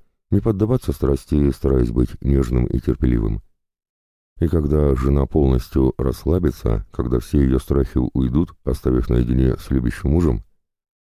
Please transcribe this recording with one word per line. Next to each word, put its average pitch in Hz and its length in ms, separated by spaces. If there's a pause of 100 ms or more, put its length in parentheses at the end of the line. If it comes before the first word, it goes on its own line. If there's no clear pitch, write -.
(320)
не 98 80
поддаваться 107 540
страсти, 69 580
стараясь 64 400
быть 62 300
нежным 64 440
и 64 140
терпеливым. 57 600 (1000)
И 87 60
когда 73 480
жена 67 320
полностью 65 720
расслабится, 67 920
когда 60 280
все 71 220
ее 65 180
страхи 67 400 (140)
уйдут, 65 500
оставив 64 440
наедине 62 480
с - 140
любящим 62 400
мужем, 73 340 (640)